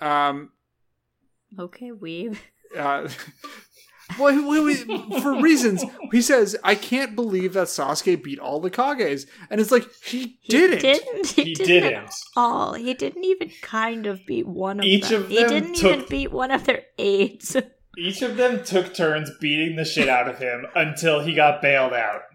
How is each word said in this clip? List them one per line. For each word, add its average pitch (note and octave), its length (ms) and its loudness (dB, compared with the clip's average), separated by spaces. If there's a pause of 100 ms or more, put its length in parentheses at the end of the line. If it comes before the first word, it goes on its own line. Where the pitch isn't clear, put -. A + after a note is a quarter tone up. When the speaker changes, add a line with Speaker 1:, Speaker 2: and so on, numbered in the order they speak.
Speaker 1:
Um, D3 460 0 (1080)
Speaker 2:
Okay, F#3 320 -14
weeb. F#3+ 460 -10 (400)
Speaker 1:
Uh, C#3 300 -2 (560)
<laughs> - 560 -18
well, C#4 140 6
he, D4 400 2
he, B3+ 240 -4
he, - 240 -6
for C4+ 200 0
reasons, B3 420 4 (280)
he A#3+ 100 4
says, A3+ 420 2
"I G3+ 120 4
can't B3 400 -4
believe F#3+ 380 -2
that F#3 140 0
Sasuke D#3 560 -2
beat C#3 160 -10
all C#3 200 -6
the F3+ 120 -4
Kages." A3+ 560 -2 (220)
And G#3+ 120 0
it's G#3 100 2
like, B3 140 4 (180)
he B3 380 -8
Speaker 2:
He - 100 -20
Speaker 1:
didn't. D#4 300 6
Speaker 2:
didn't. G4+ 460 0
He - 160 0
Speaker 3:
He E3 100 -4
Speaker 2:
didn't E3+ 320 4
at C#3+ 40 2 (120)
Speaker 3:
didn't. - 120 -16 (220)
Speaker 2:
all. A#3+ 380 0
He A#3+ 200 -4
didn't C#4 300 -6
even F#4+ 280 -2 (100)
kind A3+ 460 -6
of F#3+ 180 -8
beat - 220 -4
one F#3+ 320 -6
of G3 60 0
Speaker 3:
Each G3 240 4
Speaker 2:
them. G#3+ 140 2
Speaker 3:
of F#3 60 -10
Speaker 2:
He G3+ 80 2
Speaker 3:
them A#3 120 4
Speaker 2:
didn't D#4 260 -2
Speaker 3:
took F#3+ 220 6
Speaker 2:
even C4 120 -8
beat C#4 220 -4
one B3+ 200 -2
of C4+ 140 -2
their - 180 0 (140)
aides. - 640 0
<laughs> - 360 -16
Speaker 3:
Each F3+ 260 -6
of G#3+ 140 -4
them B3 260 2
took F3+ 320 -2
turns D#3 340 -2 (100)
beating D#3 360 -2
the D#3+ 100 -4
shit D3 240 0
out B2 180 2
of B2+ 120 -10
him B2 260 -6 (100)
until D#3 460 0
he D#3 140 -4
got D3 260 4
bailed C3+ 320 2
out. A2 280 -2 (140)